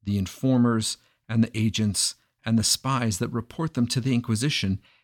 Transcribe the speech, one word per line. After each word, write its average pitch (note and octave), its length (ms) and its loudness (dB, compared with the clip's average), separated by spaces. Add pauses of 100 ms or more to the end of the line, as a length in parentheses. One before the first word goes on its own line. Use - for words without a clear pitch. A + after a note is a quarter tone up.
the G2+ 160 -2
informers A#2+ 760 2 (320)
and A2+ 160 -2
the A2 140 -12
agents G#2+ 560 0 (300)
and A2+ 140 2
the G#2+ 60 2
spies B2 540 0
that A#2 100 -2
report A#2+ 460 -6
them A#2+ 120 0
to B2 140 -2
the C3+ 140 0
Inquisition A2+ 680 0 (240)